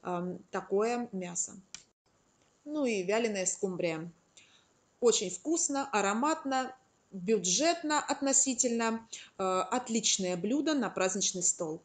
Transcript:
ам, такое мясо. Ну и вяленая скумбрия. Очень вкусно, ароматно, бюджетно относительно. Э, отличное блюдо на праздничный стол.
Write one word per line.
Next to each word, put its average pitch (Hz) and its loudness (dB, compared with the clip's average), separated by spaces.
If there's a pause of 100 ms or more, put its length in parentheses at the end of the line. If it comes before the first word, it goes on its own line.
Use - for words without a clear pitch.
ам, 180 -4 (120)
такое 226 0
мясо. 175 -6 (1120)
Ну 294 -2
и 220 0
вяленая 202 0
скумбрия. 170 -2 (880)
Очень 214 4
вкусно, 277 -2
ароматно, 254 0 (380)
бюджетно 269 2
относительно. 233 0 (320)
Э, 185 2 (100)
отличное 220 0
блюдо 277 0
на 226 0
праздничный 185 0
стол. 160 -2